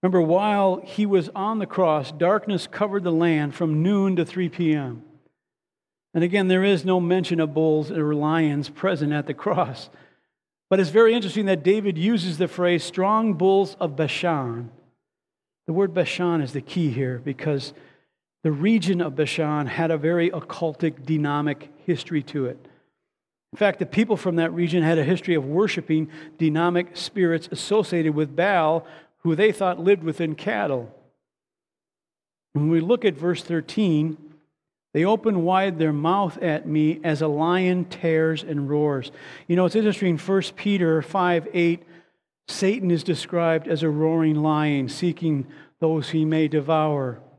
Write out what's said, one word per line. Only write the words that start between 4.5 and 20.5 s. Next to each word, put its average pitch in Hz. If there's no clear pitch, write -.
M. 127
And 165
again, 185
there 185
is 190
no 185
mention 175
of 151
bulls 156
or 151
lions 151
present 151
at 147
the 147
cross. 147
But 190
it's 180
very 220
interesting 202
that 180
David 196
uses 180
the 175
phrase, 175
"strong 214
bulls 190
of 151
Bashan." 131
The 165
word 185
Bashan 175
is 131
the 139
key 160
here 127
because 139
the 160
region 175
of 151
Bashan 151
had 160
a 165
very 170
occultic, 156